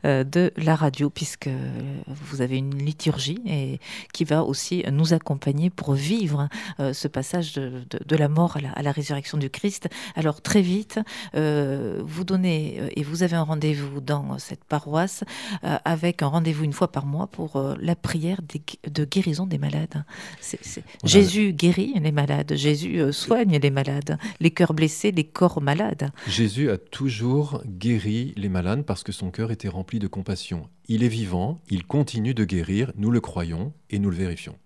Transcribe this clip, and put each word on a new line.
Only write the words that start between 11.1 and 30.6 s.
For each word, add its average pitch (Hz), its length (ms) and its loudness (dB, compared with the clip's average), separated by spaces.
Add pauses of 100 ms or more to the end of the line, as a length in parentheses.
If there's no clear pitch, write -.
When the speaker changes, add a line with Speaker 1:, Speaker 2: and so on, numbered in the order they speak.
Speaker 1:
euh, 139 680 0
vous 160 200 -6
donnez, 180 540 0
euh, 139 160 -4
et 151 80 -2
vous 160 200 -2
avez 170 140 2
un 165 60 2
rendez-vous 147 600 0
dans 139 360 -2
cette - 260 -12
paroisse, 156 600 -2 (400)
euh, 147 200 0
avec 170 380 0
un 147 40 2
rendez-vous 156 380 2
une 143 100 0
fois 175 180 0
par 143 140 -2
mois 143 200 -2
pour, 160 300 -8
euh, 135 240 0
la 170 160 2
prière 170 460 -2
des, 147 180 -10 (300)
de 151 140 -2
guérison 180 420 0
des 165 120 -2
malades. 147 460 -2 (360)
C'est, - 220 -10
c'est, - 200 -12 (200)
Speaker 2:
Voilà. 151 100 2
Speaker 1:
Jésus 196 400 8
guérit 180 480 4
les 151 120 2
malades, 143 440 2
Jésus, 151 440 2
euh, 143 120 4
soigne 208 460 4
les 139 120 4
malades, 139 480 0 (220)
les 165 100 6
cœurs 160 240 4
blessés, 156 380 2
les 165 120 2
corps 170 380 2
malades. 147 480 0 (160)
Speaker 2:
Jésus 110 440 2
a 98 80 2
toujours 135 880 -2
guéri 107 680 0
les 101 120 -2
malades 92 360 0
parce - 180 -4
que 104 100 -8
son 92 180 -6
cœur 113 200 -4
était 104 180 -4
rempli 92 300 -6
de 101 100 -2
compassion. 92 600 -6 (200)